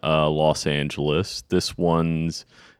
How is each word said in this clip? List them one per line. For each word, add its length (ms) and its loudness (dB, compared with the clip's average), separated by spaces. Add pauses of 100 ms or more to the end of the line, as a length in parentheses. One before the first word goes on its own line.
uh, 260 2
Los 360 2
Angeles. 840 -2
This 280 0
one's 680 0 (340)